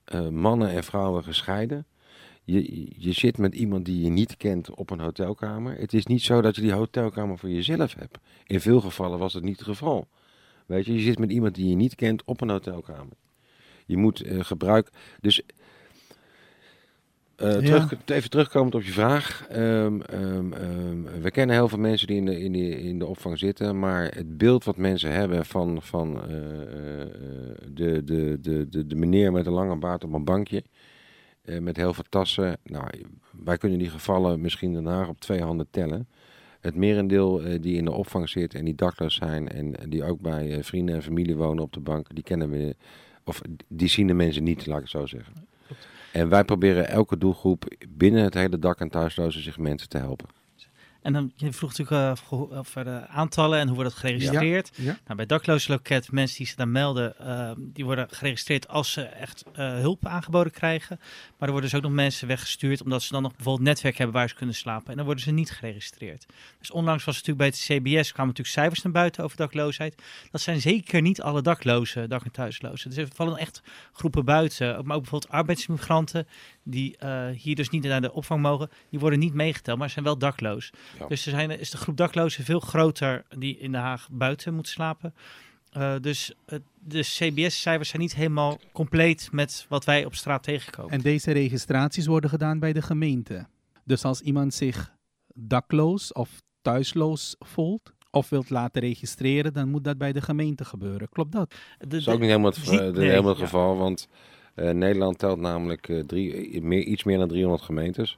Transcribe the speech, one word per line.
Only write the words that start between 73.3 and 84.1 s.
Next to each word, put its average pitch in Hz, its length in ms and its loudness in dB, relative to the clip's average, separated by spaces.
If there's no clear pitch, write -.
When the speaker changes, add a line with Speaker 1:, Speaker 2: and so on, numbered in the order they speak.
Speaker 3:
echt - 240 -10
groepen 147 340 0
buiten. 147 420 2
Maar 135 280 -4
ook 156 60 -4
bijvoorbeeld 139 300 -8
arbeidsmigranten 160 960 0
die, 131 340 -4
eh, 131 300 -6
hier 127 280 -4
dus 147 140 -2
niet 160 140 -2
naar 135 180 2
de 127 120 -2
opvang 156 280 -2
mogen, 147 280 2
die 147 100 -6
worden 147 200 4
niet 160 140 2
meegeteld, 147 440 -2
maar 139 120 -4
zijn 143 160 -4
wel 147 120 0
dakloos. 120 540 -4
Speaker 1:
Ja. - 80 -12
Speaker 3:
Dus 143 180 -6
er 143 60 -4
zijn, 156 280 -4
is - 100 -10
de - 80 -12
groep 147 200 -6
daklozen 165 460 0
veel 156 160 0
groter 156 640 0
die 135 200 -6
in 135 140 -8
Den 127 100 -2
Haag 127 300 -6